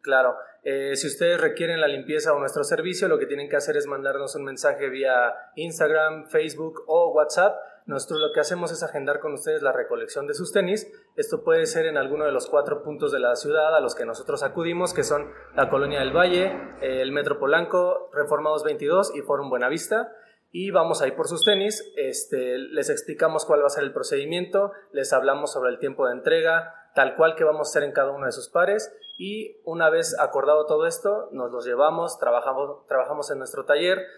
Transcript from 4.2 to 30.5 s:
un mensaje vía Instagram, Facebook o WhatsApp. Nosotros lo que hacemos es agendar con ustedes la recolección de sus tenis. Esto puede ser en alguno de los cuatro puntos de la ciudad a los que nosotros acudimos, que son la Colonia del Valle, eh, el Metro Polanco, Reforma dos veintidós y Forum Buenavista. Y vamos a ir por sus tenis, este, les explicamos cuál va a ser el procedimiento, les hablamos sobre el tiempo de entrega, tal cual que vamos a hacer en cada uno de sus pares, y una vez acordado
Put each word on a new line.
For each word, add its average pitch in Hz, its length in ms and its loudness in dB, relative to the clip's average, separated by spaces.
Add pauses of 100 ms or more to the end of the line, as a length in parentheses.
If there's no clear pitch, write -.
un 147 80 -8
mensaje 139 460 -2
vía 127 440 2 (220)
Instagram, 156 760 0
Facebook 156 580 -2
o 165 260 4
WhatsApp. 151 420 4 (300)
Nosotros 151 340 -4
lo 156 140 0
que 151 80 4
hacemos 170 320 -2
es 160 100 -8
agendar 143 380 -2
con 151 120 -4
ustedes 156 280 -2
la 135 100 2
recolección 123 560 -4
de 147 60 -2
sus 120 180 -8
tenis. 196 400 0 (240)
Esto 151 280 -2
puede 165 240 4
ser 160 180 0
en 156 100 -2
alguno 143 300 0
de 143 80 2
los 123 140 -2
cuatro 143 360 0
puntos 147 300 -4
de 135 60 0
la 123 180 2
ciudad 156 380 2
a 151 40 6
los 123 160 2
que 117 100 -6
nosotros 131 380 -6
acudimos, 170 500 -2
que 147 100 0
son - 280 -2 (240)
la 135 140 2
Colonia 143 300 0
del 131 160 0
Valle, 180 320 4 (340)
eh, 131 200 -2
el 135 120 -2
Metro 143 260 -2
Polanco, 170 760 2
Reforma 147 360 0
dos 151 160 0
veintidós 156 500 0
y 143 60 -8
Forum 139 280 -2
Buenavista. 156 640 -2 (400)
Y 185 200 -6
vamos 160 320 2
a 131 40 2
ir 131 80 -4
por 156 120 -2
sus 165 180 -2
tenis, 208 500 2
este, 127 600 -4
les 143 320 -4
explicamos 156 560 -2
cuál 147 160 4
va 143 60 6
a - 20 0
ser 143 140 -2
el 139 100 -4
procedimiento, 175 800 -2 (200)
les 139 220 -2
hablamos 139 400 2
sobre 127 160 0
el 123 80 -2
tiempo 135 300 -2
de 120 60 -2
entrega, 160 600 0 (220)
tal 135 200 2
cual 160 200 4
que 165 80 0
vamos 151 240 2
a - 20 -8
hacer 147 140 0
en 139 80 -4
cada 139 180 2
uno 139 160 -6
de 123 60 -2
sus 120 180 -10
pares, 190 420 2 (280)
y 208 440 -10
una 165 280 2
vez 160 280 0
acordado 151 460 4